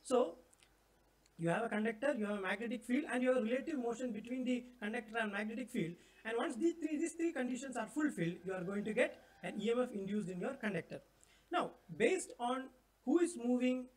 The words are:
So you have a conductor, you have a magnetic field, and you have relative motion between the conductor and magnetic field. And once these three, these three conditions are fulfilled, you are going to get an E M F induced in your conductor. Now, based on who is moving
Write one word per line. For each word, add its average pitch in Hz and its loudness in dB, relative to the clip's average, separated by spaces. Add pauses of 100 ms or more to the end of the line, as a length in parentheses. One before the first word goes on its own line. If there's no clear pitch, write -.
So 254 4 (1000)
you 165 0
have 185 2
a 233 -4
conductor, 220 0
you 214 0
have 208 -2
a 196 -4
magnetic 208 -4
field, 254 2
and 247 0
you 254 4
have 214 4
relative 262 0
motion 240 -2
between 247 -4
the 247 0 (180)
conductor 214 -4
and 214 0
magnetic 220 -4
field. 170 -2 (320)
And 226 -2
once 254 0
these 330 2
three, 311 -4
these 330 0
three 330 0
conditions 254 -4
are 220 -2
fulfilled, 185 2 (100)
you 185 -4
are 185 -4
going 196 -2
to 214 -2
get 254 4 (240)
an 190 -6
E 214 2
M 247 4
F 247 0
induced 196 -2
in 180 -6
your 254 -2
conductor. 196 -4 (500)
Now, 339 2 (260)
based 339 4
on 254 0 (400)
who 302 4
is 339 2
moving 254 2 (120)